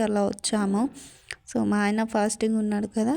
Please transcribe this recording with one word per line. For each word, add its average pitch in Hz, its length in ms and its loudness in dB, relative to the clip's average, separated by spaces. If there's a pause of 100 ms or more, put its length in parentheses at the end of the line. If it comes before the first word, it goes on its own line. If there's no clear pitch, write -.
అలా 208 240 2
వచ్చాము. 202 520 0 (680)
So 226 200 0
మా 208 140 2
ఆయన 208 180 2 (120)
ఫాస్టింగ్ 220 480 0
ఉన్నాడు 208 340 -2
కదా, 226 200 2